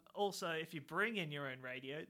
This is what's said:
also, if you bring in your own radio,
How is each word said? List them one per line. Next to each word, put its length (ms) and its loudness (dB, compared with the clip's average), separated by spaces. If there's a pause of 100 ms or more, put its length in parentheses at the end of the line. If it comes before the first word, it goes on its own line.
(140)
also, 360 2
if 260 0
you 60 -4
bring 360 2
in 140 0
your 160 -2
own 160 -4
radio, 460 -4